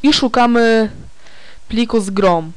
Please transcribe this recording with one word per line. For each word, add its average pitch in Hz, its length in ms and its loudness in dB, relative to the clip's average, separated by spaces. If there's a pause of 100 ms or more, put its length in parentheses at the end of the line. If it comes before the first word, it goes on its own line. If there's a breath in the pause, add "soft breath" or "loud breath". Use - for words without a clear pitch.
i 294 100 4
szukamy 233 760 2 (760 soft breath)
pliku 233 340 0
z 196 80 -6
grą. 175 480 2